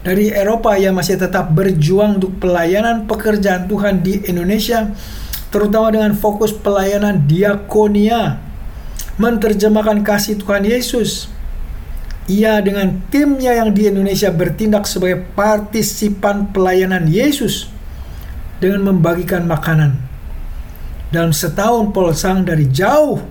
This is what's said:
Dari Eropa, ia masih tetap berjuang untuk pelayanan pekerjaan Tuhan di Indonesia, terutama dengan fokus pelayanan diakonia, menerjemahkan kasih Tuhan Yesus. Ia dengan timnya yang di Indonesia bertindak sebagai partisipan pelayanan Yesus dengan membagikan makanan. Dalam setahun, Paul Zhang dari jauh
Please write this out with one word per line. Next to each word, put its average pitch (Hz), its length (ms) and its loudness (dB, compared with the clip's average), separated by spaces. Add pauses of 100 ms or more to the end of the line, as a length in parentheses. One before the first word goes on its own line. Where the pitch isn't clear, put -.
Dari 190 240 2
Eropa, 208 480 2
ia 190 160 2
masih 185 240 0
tetap 185 400 0
berjuang 190 640 2
untuk 185 240 -2
pelayanan 190 640 0
pekerjaan 196 640 0
Tuhan 202 320 0
di 190 240 -2
Indonesia, 208 640 0 (640)
terutama 214 400 2
dengan 214 240 2
fokus 214 380 0
pelayanan 202 760 0
diakonia, 202 1080 2 (840)
menerjemahkan 214 800 2
kasih 208 400 0
Tuhan 202 240 0
Yesus. 240 640 -2 (960)
Ia 214 400 2
dengan 196 320 0 (160)
timnya 277 400 2
yang 220 220 2
di 202 160 4
Indonesia 196 420 0
bertindak 202 560 0
sebagai 185 320 -2 (160)
partisipan 208 1120 0
pelayanan 185 560 2
Yesus 247 640 0 (880)
dengan 196 320 0
membagikan 175 560 0
makanan. 156 560 0 (1120)
Dalam 165 160 0
setahun, 208 640 0
Paul 175 240 2
Zhang 190 240 0
dari 156 300 2
jauh 247 600 2